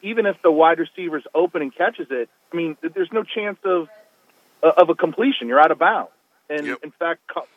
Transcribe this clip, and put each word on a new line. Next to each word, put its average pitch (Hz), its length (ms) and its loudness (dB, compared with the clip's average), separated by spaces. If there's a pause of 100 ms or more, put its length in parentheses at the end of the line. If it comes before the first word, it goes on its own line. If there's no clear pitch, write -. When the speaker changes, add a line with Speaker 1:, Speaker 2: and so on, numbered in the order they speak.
Speaker 1:
even 220 240 -4
if 190 160 -4
the 165 100 4
wide 160 260 4
receiver's 160 460 -8 (100)
open 165 280 0
and 135 120 -8
catches 180 360 -4
it, 120 180 -4 (240)
I 170 40 -8
mean, 165 260 -6
th-, 165 100 -6
there's 190 200 -4
no 220 120 -2
chance 208 400 -8
of, 180 240 -2 (760)
uh, 160 140 6
of 170 140 6
a 165 40 0
completion. 175 540 -2
You're 131 120 4
out 156 100 8
of - 80 -2
bounds. 170 340 0 (380)
And 151 160 -6
Speaker 2:
Yep. 123 160 -6
Speaker 1:
in 151 100 -14
fact, 170 340 -6
co-, - 200 -10 (100)